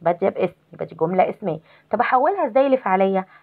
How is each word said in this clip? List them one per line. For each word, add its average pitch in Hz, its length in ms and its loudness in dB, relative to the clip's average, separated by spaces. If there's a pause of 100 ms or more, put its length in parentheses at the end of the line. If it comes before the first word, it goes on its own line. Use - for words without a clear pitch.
بادية 175 280 0
باسم، - 260 -4 (180)
يبقى 156 120 -10
دي 165 100 -14
جملة 165 340 0
اسمية. 160 300 -6 (320)
طب 208 80 0
أحولها 294 480 0
إزاي 262 220 2
لفعلية؟ 196 580 0 (160)